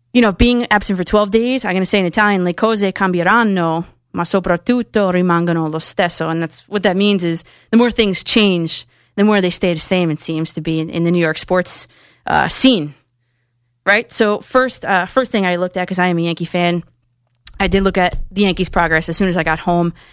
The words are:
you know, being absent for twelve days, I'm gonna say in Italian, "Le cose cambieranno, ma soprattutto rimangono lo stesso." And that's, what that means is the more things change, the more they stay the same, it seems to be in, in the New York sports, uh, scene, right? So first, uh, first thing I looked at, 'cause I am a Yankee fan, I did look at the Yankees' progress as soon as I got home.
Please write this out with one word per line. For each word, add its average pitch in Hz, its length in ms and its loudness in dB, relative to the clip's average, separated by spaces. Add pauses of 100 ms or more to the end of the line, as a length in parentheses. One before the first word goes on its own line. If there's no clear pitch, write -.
(140)
you 240 80 6
know, 214 100 4
being 240 380 2
absent 208 260 2
for 180 80 -4
twelve 208 260 0
days, 247 360 0
I'm 185 80 -2
gonna 190 100 0
say 202 140 0
in 185 80 2
Italian, 202 380 2
"Le 175 100 0
cose 220 260 0
cambieranno, 185 1040 0 (280)
ma 170 100 -4
soprattutto 190 920 0
rimangono 170 580 0
lo 160 100 -6
stesso." 170 500 -2
And 165 120 -4
that's, - 240 -10
what 202 180 -4
that 185 120 2
means 202 280 2
is 165 200 -4 (260)
the 220 60 2
more 240 140 4
things 208 340 -2
change, 185 600 0 (300)
the 202 80 2
more 208 160 4
they 180 100 0
stay 175 240 -2
the 156 60 -6
same, 180 300 0
it 151 100 -4
seems 160 340 -6
to 165 60 -6
be 160 180 -2
in, 160 100 -4
in 170 140 -4
the 170 80 2
New 175 100 2
York 160 180 0
sports, - 500 -4 (380)
uh, 151 200 2
scene, 175 480 2 (880)
right? 208 280 0
So 208 280 0
first, - 440 -2
uh, 180 220 0
first 254 260 -2
thing 196 140 0
I 180 100 0
looked 180 200 -4
at, 180 120 -4
'cause 185 100 -4
I 180 80 2
am 175 120 0
a 165 40 0
Yankee 170 220 -4
fan, 175 400 -2 (760)
I 196 80 0
did 190 160 2
look 190 160 0
at 180 180 2 (140)
the 196 120 -2
Yankees' 185 260 0
progress 160 400 0
as 170 80 -6
soon 190 120 0
as 175 80 -2
I 170 60 -2
got 160 160 -2
home. 175 360 0 (180)